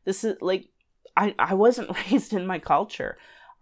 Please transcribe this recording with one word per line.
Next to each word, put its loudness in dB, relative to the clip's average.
This -2
is, -2
like, -2
I, 2
I 0
wasn't 2
<laughs> -10
raised 0
in -2
my -2
culture. -2